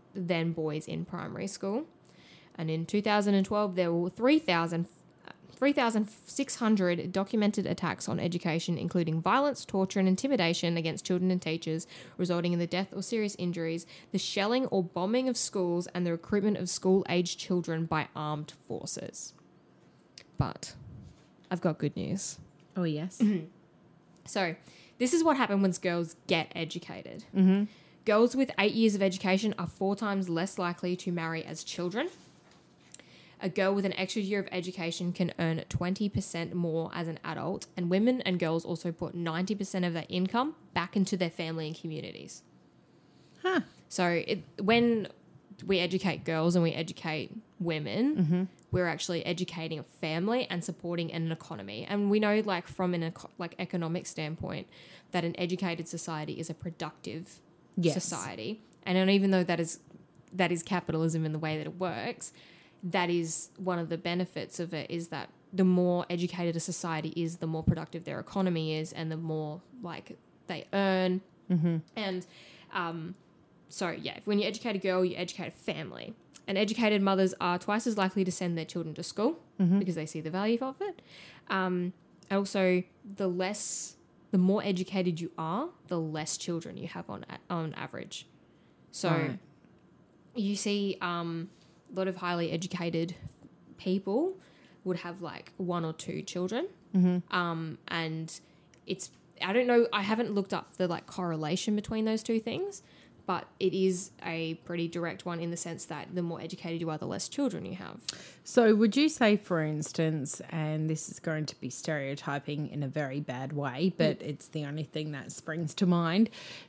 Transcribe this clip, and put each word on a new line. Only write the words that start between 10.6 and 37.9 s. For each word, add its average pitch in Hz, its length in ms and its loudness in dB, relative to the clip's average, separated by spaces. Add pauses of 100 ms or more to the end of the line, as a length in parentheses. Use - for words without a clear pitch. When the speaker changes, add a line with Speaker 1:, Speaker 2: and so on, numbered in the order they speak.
Speaker 1:
against 160 300 -2
children 185 240 2
and 180 100 2
teachers, 160 460 -2 (320)
resulting 175 340 2
in 175 60 2
the 175 80 2
death 185 280 -2
or 202 80 -6
serious 214 360 -2
injuries, 170 480 -2 (260)
the 196 60 0
shelling 226 480 2
or 190 160 2
bombing 208 440 0
of 247 120 0
schools, 175 560 0
and 180 100 0
the 175 60 2
recruitment 202 480 0
of 180 100 -4
school-aged 180 720 2
children 165 480 0
by 160 280 0
armed 151 380 -4 (160)
forces. - 640 -8 (1040)
But - 380 -6 (760)
I've 175 120 -4
got 160 160 0
good - 180 -2
news. - 440 -6 (360)
Speaker 2:
Oh, 180 80 0
yes. 160 420 -2
Speaker 1:
<clears throat> 214 60 4 (920)
So, 175 280 0 (440)
this 247 160 4
is 330 100 6
what 294 140 6
happened 202 240 4
when 190 100 6
girls 170 440 -2 (100)
get 165 280 2
educated. - 720 -8 (100)
Speaker 2:
Mm-hmm. 190 300 8 (400)
Speaker 1:
Girls 220 320 6
with 269 220 2
eight 202 160 4
years 220 200 6
of 196 80 2
education 190 560 2
are 175 80 -4
four 196 300 -2
times 196 320 -2
less 170 300 -2
likely 180 380 -2
to 180 140 -4
marry 165 320 -2
as - 220 -10
children. 208 460 -2 (1300)
A 196 60 0
girl 196 260 2
with 196 120 2
an 185 80 0
extra 190 260 -2
year 202 180 0
of 185 140 -2
education 175 640 -4
can 175 240 0
earn 160 320 0
twenty 196 400 0
percent - 440 -4
more 165 400 0
as 165 140 -2
an 160 160 -6
adult, 165 500 -4
and 175 160 -2